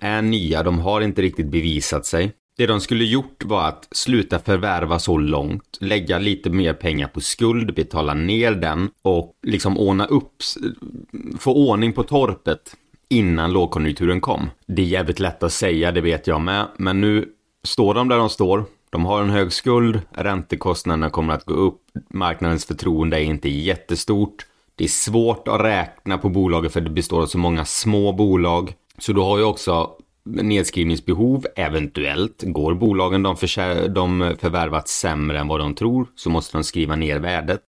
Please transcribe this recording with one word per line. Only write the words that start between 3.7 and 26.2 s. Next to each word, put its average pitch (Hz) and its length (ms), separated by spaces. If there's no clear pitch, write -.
sluta 104 480
förvärva 87 600
så 82 180
långt, 76 640
lägga 95 400
lite 101 300
mer 85 240
pengar 76 340
på - 140
skuld, 113 540
betala 78 380
ner 107 380
den 85 380
och 85 320
liksom 98 340
ordna 98 280
upp - 360
s-, - 160
få 131 140
ordning 110 240
på 117 100
torpet - 720
innan 87 440
lågkonjunkturen 85 680
kom. 71 280
Det 95 140
är 90 40
jävligt 87 340
lätt 90 240
att 85 100
säga, 85 380
det 87 100
vet 82 260
jag 78 140
med, 98 260
men 95 240
nu 107 280
står 101 300
de 123 140
där 123 100
de 113 120
står. 101 360
De 85 160
har 104 160
en 101 80
hög 101 240
skuld, 120 480
räntekostnaderna 85 1000
kommer 80 240
att 73 120
gå 80 80
upp, 90 280
marknadens 85 560
förtroende 80 520
är 78 60
inte 76 260
jättestort. 90 960
Det - 80
är 87 40
svårt 113 600
att 110 140
räkna 95 560
på 101 120